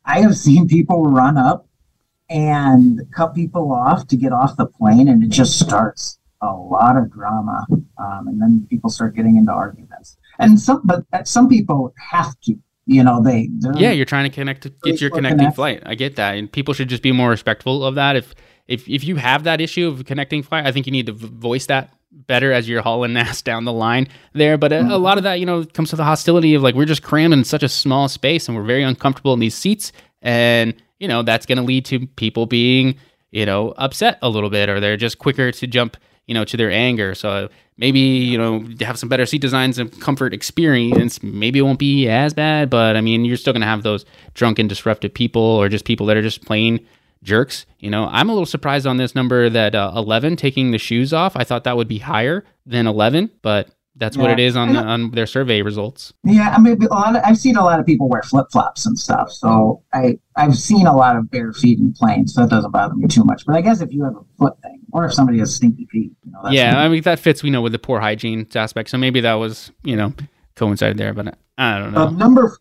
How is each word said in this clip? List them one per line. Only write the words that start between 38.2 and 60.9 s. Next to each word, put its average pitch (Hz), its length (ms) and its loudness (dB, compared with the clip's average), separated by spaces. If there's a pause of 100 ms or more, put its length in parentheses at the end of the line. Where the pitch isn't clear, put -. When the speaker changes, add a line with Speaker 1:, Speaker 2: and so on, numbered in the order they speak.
Speaker 2:
know, 113 280 -2
to 113 200 -10
have 117 140 -8
some 120 100 -10
better 127 160 0
seat 147 160 -4
designs 131 380 0
and 113 220 -8
comfort 139 340 -4
experience, 120 880 0
maybe 110 380 -2
it - 20 2
won't 139 160 0
be 139 300 0
as 139 260 0
bad, 151 340 -2
but 113 280 2
I 110 40 0
mean, 113 240 0
you're 120 120 0
still 131 160 -2
gonna 117 120 -2
have 107 200 -2
those 104 200 -4 (300)
drunken, 113 320 0
disruptive 101 480 -4
people, 117 260 -2
or 110 280 2
just 104 160 -4
people 113 220 -2
that 107 100 2
are 107 60 2
just 110 220 -6
plain 113 400 -2 (380)
jerks. 110 420 -2 (140)
You 104 120 -10
know, 104 200 -4
I'm 147 180 0
a 226 40 -2
little 190 140 -2
surprised 143 420 -4
on 127 80 0
this 127 180 -2
number 123 340 2
that, 110 280 0
uh, 98 180 -2
eleven, 117 400 -2
taking 135 380 -2
the 110 60 -2
shoes 127 340 -2
off. 175 240 -2
I 123 80 -2
thought 120 180 -4
that 123 140 -4
would 117 120 -2
be 110 100 -8
higher 147 460 -4 (220)
than 117 220 -2
eleven, 120 420 0 (120)
but 104 280 -2 (260)
that's 113 200 -6
what 127 120 2
Speaker 1:
Yeah. 117 60 2
Speaker 2:
it 117 40 2
is 123 180 2
on 117 120 0
Speaker 1:
And 131 80 2
Speaker 2:
the, 117 80 -2
on 117 260 -2
their 117 160 -2
survey 123 340 0
results. 104 520 -8 (100)
Speaker 1:
Yeah, 208 340 4
I 233 40 8
mean, 226 200 6
a 220 60 4
lot 214 300 0
of, - 80 0
I've 220 120 6
seen 240 200 2
a 190 80 4
lot 165 160 4
of - 60 -4
people 139 220 2
wear 123 140 -2
flip-flops - 640 -2
and 113 100 0
stuff, - 360 -4
so 110 500 2 (100)
I, 127 280 0 (160)
I've 147 200 4
seen 196 300 4
a - 80 4